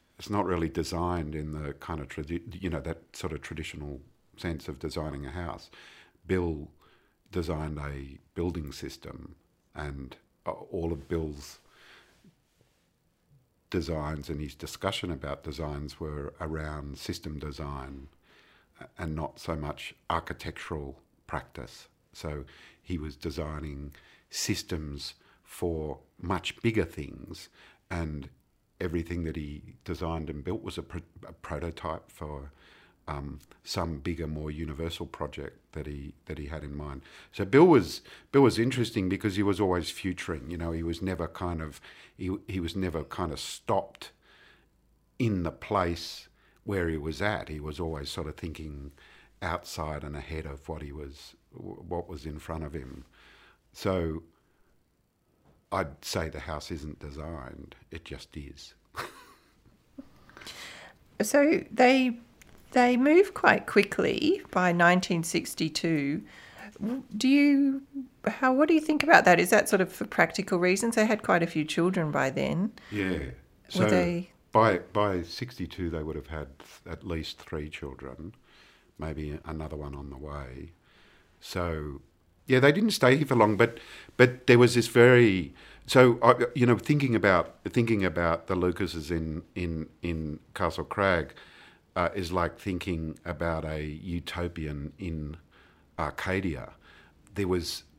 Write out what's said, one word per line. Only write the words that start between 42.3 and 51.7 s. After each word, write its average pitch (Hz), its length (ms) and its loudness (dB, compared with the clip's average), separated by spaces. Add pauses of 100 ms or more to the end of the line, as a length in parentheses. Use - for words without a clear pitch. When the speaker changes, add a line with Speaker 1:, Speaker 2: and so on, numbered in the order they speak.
Speaker 1:
he 95 120 -6
was 85 160 -6
never 85 280 -4
kind 82 280 -6
of 71 80 -8
stopped - 720 -4 (1080)
in 104 260 0
the 80 80 -2
place - 760 -4 (360)
where 95 260 -2
he 80 80 -2
was 80 240 -6
at. 104 280 -2
He 76 100 -10
was 76 200 -10
always 78 300 -6
sort 78 180 -8
of 76 80 -10
thinking 73 560 -12 (500)
outside 78 600 -6
and 73 120 -10
ahead 76 300 -10
of 71 240 -12
what 78 120 -10
he 73 100 -12
was, 71 440 -16 (180)
w-, - 340 -16